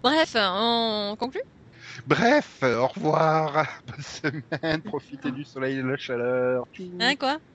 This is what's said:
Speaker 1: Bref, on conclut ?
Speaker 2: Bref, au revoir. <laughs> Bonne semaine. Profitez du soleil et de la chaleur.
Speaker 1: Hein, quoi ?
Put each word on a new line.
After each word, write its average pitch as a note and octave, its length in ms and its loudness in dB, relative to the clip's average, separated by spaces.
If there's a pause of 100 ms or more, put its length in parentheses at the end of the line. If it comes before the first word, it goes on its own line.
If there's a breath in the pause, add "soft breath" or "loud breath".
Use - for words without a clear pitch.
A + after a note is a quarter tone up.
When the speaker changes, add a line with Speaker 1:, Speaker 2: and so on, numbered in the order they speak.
Speaker 1:
Bref, D#4 360 4
on G#3+ 800 0
conclut ? C4 240 -6 (640 loud breath)
Speaker 2:
Bref, E3+ 560 4
au B2 240 2
revoir. D#3 800 2 (160)
<laughs> - 40 -18
Bonne - 460 -6 (300)
semaine. D#3+ 200 0
Profitez C#3+ 500 -8
du C#3 120 -8
soleil C3+ 340 -4
et C3+ 40 -4
de B2+ 60 -2
la C#3 80 -2
chaleur. B2+ 680 -2 (340)
Speaker 1:
Hein, C4 160 2
quoi ? C#4+ 220 -2 (160)